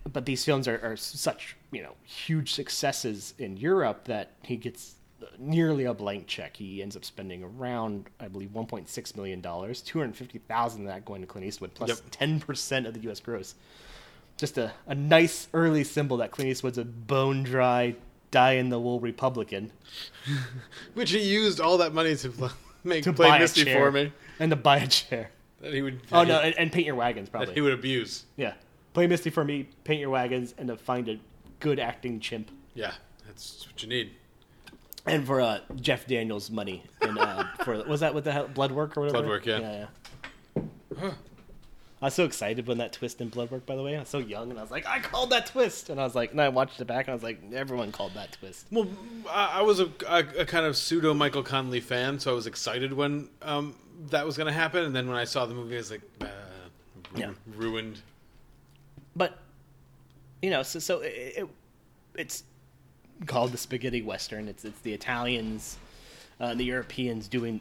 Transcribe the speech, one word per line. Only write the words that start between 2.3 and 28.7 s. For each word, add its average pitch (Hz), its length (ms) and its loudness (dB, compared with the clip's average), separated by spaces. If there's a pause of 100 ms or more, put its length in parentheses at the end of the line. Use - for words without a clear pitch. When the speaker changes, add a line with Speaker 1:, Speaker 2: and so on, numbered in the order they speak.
Speaker 1:
successes 131 840 -4
in 98 200 -8
Europe 143 480 2
that 107 260 -6 (120)
he 123 120 -4
gets - 400 -10 (440)
nearly 156 460 2
a 120 80 0
blank 101 340 -6
check. - 300 -10
He 98 240 -10
ends 98 140 -10
up 90 100 -14
spending 92 380 -12
around, 113 640 -6 (120)
I 113 80 -12
believe, 98 260 -10
one 113 140 -6
point 101 220 -10
six - 260 -10
million 95 260 -8
dollars, 90 400 -8
two - 180 -6
hundred 123 160 -4
fifty 120 240 -14
thousand 117 420 -2
of 98 60 -8
that 95 180 -10
going 98 160 -10
to 92 60 -12
Clint 95 200 -10
Eastwood, 95 280 -10
plus 117 140 -4
Speaker 2:
Yep. 117 100 -4 (120)
Speaker 1:
ten 151 280 0
percent 131 480 -2
of 113 80 -8
the 110 60 -12
U 110 100 -6
S 101 80 -12
gross. - 340 -8 (840)
Just - 200 -4
a, 113 140 0 (160)
a 143 80 -4
nice 160 580 6
early 160 300 6
symbol 139 340 0
that 117 140 -2
Clint 135 200 -2
Eastwood's 127 280 -2
a 117 60 -2
bone-dry, 127 1120 2 (360)
die-in-the-wool 127 680 6
Republican. 110 720 -2 (640)
Speaker 2:
<laughs> 123 580 -10
Which 226 160 0
he 202 100 4
used 202 380 4
all 170 180 8
that 165 160 4
money 160 220 4
to 131 140 -4
pl-, 123 220 -4 (320)
make 170 200 0
Speaker 1:
To 180 100 4
Speaker 2:
Play 165 160 10
Speaker 1:
buy 147 80 12
a - 40 8
Speaker 2:
Misty 160 240 6
Speaker 1:
chair. 131 140 6
Speaker 2:
for 139 120 8
Me. 143 200 2 (280)
Speaker 1:
And 160 100 2
to 156 60 6
buy 139 220 8
a 131 100 0
chair. 117 420 0 (320)
Speaker 2:
That 143 140 -10
he 139 80 0
would, 131 160 -4 (120)
Speaker 1:
Oh, 170 140 12
Speaker 2:
that - 20 8
Speaker 1:
no, 160 120 6
Speaker 2:
he, 156 80 6
Speaker 1:
and, 160 100 2
and 165 140 2
Paint 175 160 2
Your 139 80 0
Wagons, 117 340 0
probably. 117 180 -2
Speaker 2:
that - 80 -8
he 151 60 2
would 139 120 6
abuse. 123 500 -2 (140)
Speaker 1:
Yeah. 117 160 -2 (400)